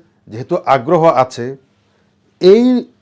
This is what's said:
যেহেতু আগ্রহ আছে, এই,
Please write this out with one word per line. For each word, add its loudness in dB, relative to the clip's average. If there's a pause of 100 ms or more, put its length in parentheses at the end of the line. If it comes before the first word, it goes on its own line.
(280)
যেহেতু -10 (100)
আগ্রহ 0
আছে, -2 (840)
এই, 2 (160)